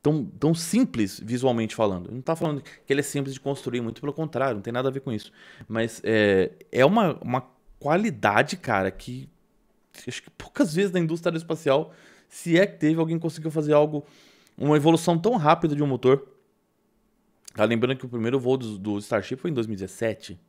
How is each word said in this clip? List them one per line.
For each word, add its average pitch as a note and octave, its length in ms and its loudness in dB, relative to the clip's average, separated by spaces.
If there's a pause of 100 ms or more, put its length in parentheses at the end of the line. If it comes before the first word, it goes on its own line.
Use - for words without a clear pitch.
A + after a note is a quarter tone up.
tão, D3+ 240 2
tão D#3 300 0
simples E3 680 0
visualmente A#2 520 0
falando. F#2 360 0
Não B2 120 -10
tá E3 140 0
falando D3+ 260 -2
que - 300 -6
ele C#3 80 2
é - 20 0
simples C#3 320 -4
de C3 60 -16
construir, B2+ 400 -4
muito A2+ 200 -8
pelo C#3+ 120 -6
contrário, C#3 420 -2
não G2+ 80 -8
tem A#2 100 -8
nada B2+ 160 0
a C3 40 -2
ver C3+ 80 -6
com C3 120 -6
isso. G#2+ 200 -8 (340)
Mas A2+ 380 -4
é, G2+ 480 4 (180)
é B2+ 140 -4
uma, F#3+ 360 2
uma B2 260 -6 (320)
qualidade, C#3+ 800 0
cara, G2 340 0
que B2+ 380 -16 (800)
acho - 160 -12
que - 80 -20
poucas - 440 -2
vezes F#3+ 180 0
na F3+ 80 0
indústria E3 300 -2
aeroespacial, D#3+ 640 -2 (360)
se E3+ 300 0
é G3 80 6
que - 120 -12
teve, D#3+ 200 2
alguém D#3+ 200 0
conseguiu D#3+ 320 -6
fazer D3+ 220 0
algo, D3+ 340 4 (500)
uma D3 200 4
evolução E3 420 4
tão A3 180 0
rápida E3 380 4
de D3 80 -2
um D3 40 0
motor. C3 400 2 (1300)
Tá G#2 100 4
lembrando A#2 340 2
que C3 80 -12
o - 20 -12
primeiro A#2+ 300 0
voo B2+ 180 2
do, A2 220 -8
do G2+ 200 -4
Starship G#2 380 -4
foi F3 140 -6
em D3+ 40 -4
dois A#2 120 -2
mil A2 80 -6
e - 20 -10
dezessete G2 640 -6 (100)